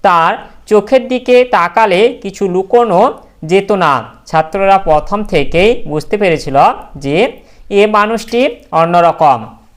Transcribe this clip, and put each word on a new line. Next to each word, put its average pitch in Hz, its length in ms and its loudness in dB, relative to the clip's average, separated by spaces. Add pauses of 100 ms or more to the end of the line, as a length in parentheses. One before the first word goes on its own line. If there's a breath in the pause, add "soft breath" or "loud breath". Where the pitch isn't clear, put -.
তার 175 280 2 (340 loud breath)
চোখের 214 420 0
দিকে 247 280 0 (200)
তাকালে 220 440 0 (200)
কিছু 196 240 -8 (100)
লুকোনো 190 460 0 (500 soft breath)
যেত 196 200 0 (120)
না। 147 100 2 (340)
ছাত্ররা 196 500 0 (120)
প্রথম 151 300 0 (140)
থেকেই 180 380 2 (200)
বুঝতে 156 320 -6
পেরেছিল 156 340 -2 (480)
যে 143 120 -2 (640 soft breath)
এ - 20 4 (140)
মানুষটি 220 440 -2 (400)
অন্যরকম। 165 580 2 (380)